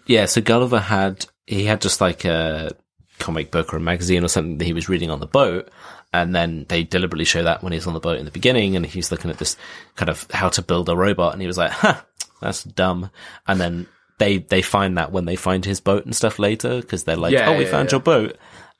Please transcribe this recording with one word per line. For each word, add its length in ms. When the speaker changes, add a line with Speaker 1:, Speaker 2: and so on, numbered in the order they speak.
Speaker 1:
yeah, 200
so 160
Gulliver 380
had, 460
he 200
had 160
just, 200
like, 240
a 460
comic 300
book 240
or 40
a 40
magazine 420
or 40
something 320
that 60
he 80
was 160
reading 200
on 100
the 80
boat, 420
and 140
then 340
they 140
deliberately 420
show 180
that 200
when 100
he's 140
on 60
the 60
boat 200
in 60
the 60
beginning, 440
and 100
he's 260
looking 180
at 80
this 180
kind 140
of 220
how 180
to 120
build 280
a 80
robot, 360
and 80
he 60
was 100
like, 140
"Huh, 300
that's 220
dumb." 460
And 140
then 260
they, 200
they 240
find 340
that 140
when 140
they 100
find 280
his 160
boat 260
and 100
stuff 240
later, 420
'cause 220
they're 120
like, 180
Speaker 2:
Yeah, 160
Speaker 1:
"Oh, 80
we 80
Speaker 2:
yeah, 60
Speaker 1:
found 180
Speaker 2:
yeah. 80
Speaker 1:
your 40
boat." 360